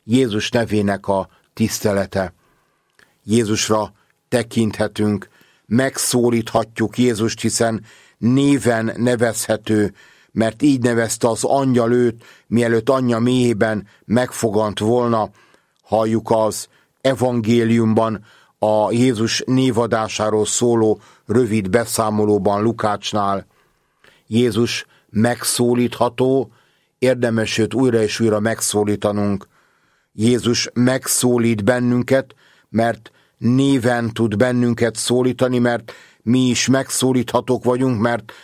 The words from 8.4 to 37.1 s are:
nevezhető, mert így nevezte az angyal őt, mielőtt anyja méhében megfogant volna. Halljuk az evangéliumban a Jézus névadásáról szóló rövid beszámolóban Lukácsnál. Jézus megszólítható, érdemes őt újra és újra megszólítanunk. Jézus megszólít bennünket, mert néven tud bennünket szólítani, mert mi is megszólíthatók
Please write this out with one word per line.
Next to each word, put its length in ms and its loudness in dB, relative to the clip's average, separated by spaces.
nevezhető, 960 0
mert 300 -2
így 200 2
nevezte 460 0
az 160 0
angyal 480 2
őt, 320 0
mielőtt 420 0
anyja 300 2
méhében 680 0
megfogant 720 -2
volna. 500 0
Halljuk 500 0
az 360 0
evangéliumban 1200 2
a 320 2
Jézus 540 0
névadásáról 1000 0
szóló 540 2
rövid 440 0
beszámolóban 920 0
Lukácsnál. 840 -2
Jézus 580 0
megszólítható, 1400 0
érdemes 580 0
őt 160 0
újra 280 2
és 180 -2
újra 200 2
megszólítanunk. 1080 -2
Jézus 600 0
megszólít 880 0
bennünket, 720 0
mert 420 -2
néven 760 0
tud 240 0
bennünket 580 0
szólítani, 640 0
mert 340 -2
mi 180 2
is 280 0
megszólíthatók 960 0